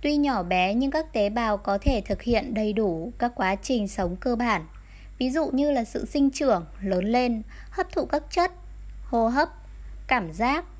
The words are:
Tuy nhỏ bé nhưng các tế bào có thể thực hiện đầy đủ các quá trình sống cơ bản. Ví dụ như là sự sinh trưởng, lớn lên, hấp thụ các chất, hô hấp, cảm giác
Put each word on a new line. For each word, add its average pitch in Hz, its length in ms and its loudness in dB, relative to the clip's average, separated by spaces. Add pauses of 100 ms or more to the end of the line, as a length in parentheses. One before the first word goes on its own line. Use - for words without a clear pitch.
Tuy 294 140 2
nhỏ 269 260 2
bé 180 320 2
nhưng 269 160 2
các 311 220 -2
tế 202 160 2
bào 220 280 0
có 202 220 0
thể 240 280 2
thực 196 160 -4
hiện 240 320 2
đầy 214 180 0
đủ 190 460 0
các 240 160 0
quá 190 200 2
trình 208 340 -2
sống 185 280 -2
cơ 247 200 -2
bản. 214 300 0 (520)
Ví 254 120 2
dụ 302 160 0
như 285 240 2
là 247 140 2
sự - 220 -6
sinh 277 240 4
trưởng, 233 340 2 (160)
lớn 190 240 0
lên, 233 380 2 (280)
hấp 370 220 -4
thụ - 140 0
các 302 240 0
chất, 359 220 2 (520)
hô 226 240 2
hấp, 277 200 4 (580)
cảm 196 260 0
giác 262 320 0 (160)